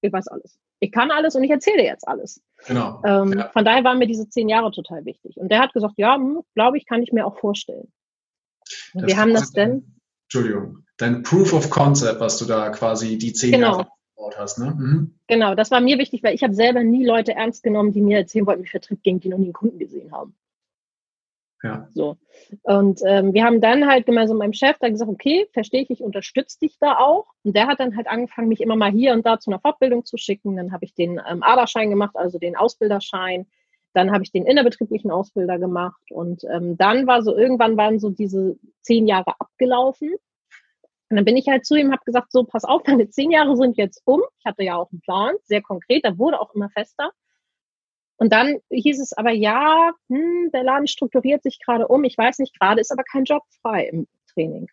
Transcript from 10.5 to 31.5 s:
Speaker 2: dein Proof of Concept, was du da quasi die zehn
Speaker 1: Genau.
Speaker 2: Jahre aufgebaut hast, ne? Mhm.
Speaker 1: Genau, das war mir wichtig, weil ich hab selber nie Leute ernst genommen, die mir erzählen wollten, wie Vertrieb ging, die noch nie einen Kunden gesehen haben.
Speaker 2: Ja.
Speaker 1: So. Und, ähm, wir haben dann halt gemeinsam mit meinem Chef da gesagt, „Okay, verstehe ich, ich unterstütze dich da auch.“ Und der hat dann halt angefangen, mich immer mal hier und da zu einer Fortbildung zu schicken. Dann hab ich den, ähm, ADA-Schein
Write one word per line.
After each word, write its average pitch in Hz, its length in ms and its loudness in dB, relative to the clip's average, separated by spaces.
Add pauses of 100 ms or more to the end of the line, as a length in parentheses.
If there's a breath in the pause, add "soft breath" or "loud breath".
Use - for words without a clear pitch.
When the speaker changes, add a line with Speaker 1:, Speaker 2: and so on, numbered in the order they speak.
Speaker 2:
dein 120 260 -2
Proof 175 300 2
of - 180 0
Concept, 139 500 2
was 113 180 -2
du 117 80 -6
da 107 240 -2
quasi 113 480 -4
die 113 140 -6
zehn 123 200 0
Speaker 1:
Genau. 247 160 6
Speaker 2:
Jahre 180 220 -2
aufgebaut - 480 -16
hast, 104 200 -10
ne? 139 200 -6
Mhm. 147 360 -2 (140)
Speaker 1:
Genau, 220 260 2
das 214 160 0
war 247 100 4
mir 254 180 2
wichtig, 190 240 -4
weil 214 120 0
ich - 80 -4
hab 226 120 0
selber 240 280 2
nie 240 220 2
Leute 226 280 0
ernst 226 300 -6
genommen, 208 300 0
die 208 100 0
mir 208 160 4
erzählen 196 280 -2
wollten, 185 180 -2
wie - 40 -16
Vertrieb - 340 -10
ging, 185 180 0
die 185 80 -6
noch 185 100 -4
nie 190 80 0
einen 175 60 -10
Kunden 202 260 -4
gesehen 147 340 -12
haben. 139 220 -14 (1300)
Speaker 2:
Ja. - 320 -10
Speaker 1:
So. 151 220 -6 (460 loud breath)
Und, 202 440 2
ähm, 196 280 2
wir 220 100 4
haben 233 160 4
dann 254 260 4
halt 262 200 4
gemeinsam 226 320 2
mit 208 60 -2
meinem 214 80 -2
Chef 277 280 0
da 247 80 0
gesagt, 220 220 -4
„Okay, 311 420 0
verstehe 247 300 -4
ich, 269 80 -10
ich 240 120 -8
unterstütze 202 580 -6
dich - 200 -4
da 294 180 2
auch.“ 302 280 4 (180)
Und 202 100 -2
der 214 120 4
hat 277 140 -2
dann 240 160 -4
halt 233 120 -8
angefangen, 233 400 -4
mich 220 120 0
immer 220 160 0
mal 208 140 2
hier 240 220 2
und 226 140 2
da 226 120 2
zu - 120 -8
einer 190 100 -4
Fortbildung 262 440 0
zu - 120 -12
schicken. 202 400 -6
Dann 180 160 -8
hab 175 100 -10
ich - 120 -16
den, 175 340 -4
ähm, 175 140 -8
ADA-Schein 226 480 2